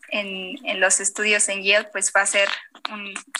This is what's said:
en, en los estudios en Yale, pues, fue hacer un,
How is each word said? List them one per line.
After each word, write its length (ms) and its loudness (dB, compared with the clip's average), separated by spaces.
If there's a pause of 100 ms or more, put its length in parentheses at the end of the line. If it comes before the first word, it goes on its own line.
en, 580 -8
en 140 -4
los 200 4
estudios 480 2
en 140 -4
Yale, 280 2
pues, 220 -2
fue 80 4
hacer 300 2 (400)
un, 240 -10 (260)